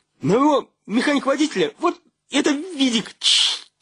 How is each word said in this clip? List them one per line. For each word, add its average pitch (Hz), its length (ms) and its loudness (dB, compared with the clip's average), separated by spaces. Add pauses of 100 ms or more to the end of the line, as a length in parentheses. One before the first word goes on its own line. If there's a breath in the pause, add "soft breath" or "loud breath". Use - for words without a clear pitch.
(220)
на 147 100 0
его 269 380 2 (160)
механик-водителя? 262 920 0
Вот 339 220 -2 (300)
это 294 220 0
видик! 269 640 -2
Ч-, - 460 0 (180)